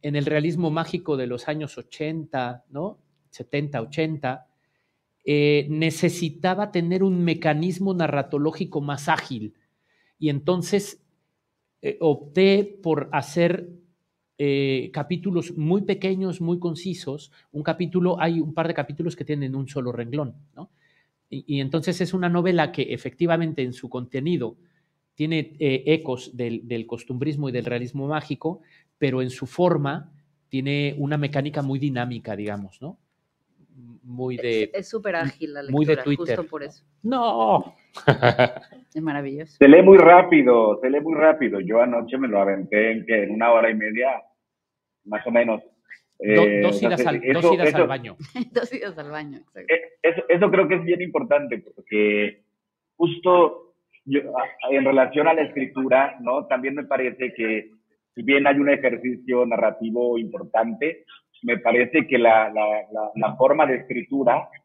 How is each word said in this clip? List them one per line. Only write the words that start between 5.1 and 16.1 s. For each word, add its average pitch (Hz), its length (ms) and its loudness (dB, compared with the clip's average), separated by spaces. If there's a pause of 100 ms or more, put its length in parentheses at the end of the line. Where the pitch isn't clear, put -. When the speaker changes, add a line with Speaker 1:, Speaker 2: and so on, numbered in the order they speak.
Speaker 1:
eh, 147 380 2
necesitaba 170 1040 -4
tener 180 300 -2
un 185 200 0
mecanismo 170 720 -2
narratológico 151 880 -4
más 143 300 -6
ágil. 117 420 -4 (680)
Y 151 120 -2
entonces, 180 760 -2 (760)
eh, 139 180 -6
opté 190 800 0
por 147 300 -2
hacer, 170 560 -2 (680)
eh, 139 560 -2
capítulos 175 640 -6
muy 170 240 0
pequeños, 190 580 -4